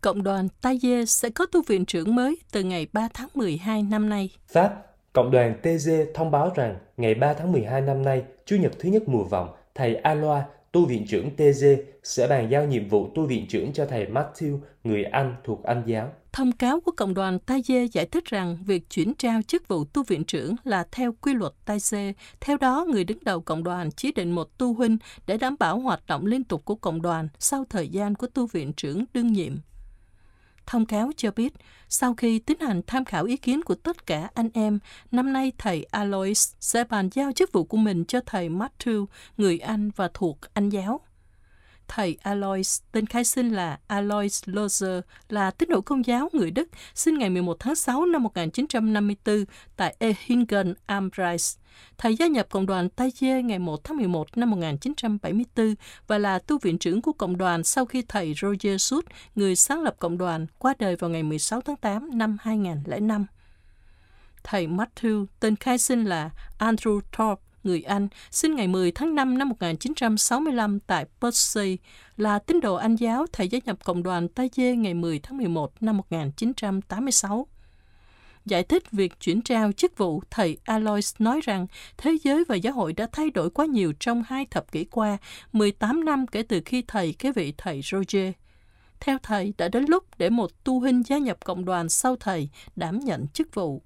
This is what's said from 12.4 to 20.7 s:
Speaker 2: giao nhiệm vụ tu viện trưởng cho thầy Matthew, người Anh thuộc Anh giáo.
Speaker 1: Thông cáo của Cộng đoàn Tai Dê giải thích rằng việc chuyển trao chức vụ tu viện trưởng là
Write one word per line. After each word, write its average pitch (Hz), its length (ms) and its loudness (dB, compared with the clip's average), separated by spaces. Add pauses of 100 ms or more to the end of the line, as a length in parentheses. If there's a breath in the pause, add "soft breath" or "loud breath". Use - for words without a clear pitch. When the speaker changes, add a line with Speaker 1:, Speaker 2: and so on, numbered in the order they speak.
Speaker 2:
giao 143 140 4
nhiệm 120 240 0
vụ 101 260 4
tu 160 120 0
viện 120 220 -2
trưởng 110 240 -2
cho 143 140 -2
thầy 120 200 -2
Matthew, 143 520 -4 (260 loud breath)
người 107 200 0
Anh 131 400 -2
thuộc 107 180 -6
Anh 120 240 0
giáo. 113 260 -2 (200)
Speaker 1:
Thông 254 200 0
cáo 262 280 0
của 349 160 -2
Cộng 196 180 0
đoàn 190 240 0
Tai 254 240 -2
Dê 254 220 2
giải 190 220 -2
thích 339 180 -2
rằng 180 420 -4
việc 190 240 -2
chuyển 220 240 0
trao 226 280 0
chức - 260 -2
vụ 165 160 0
tu 285 180 -2
viện 165 220 0
trưởng 175 400 -4
là 190 280 0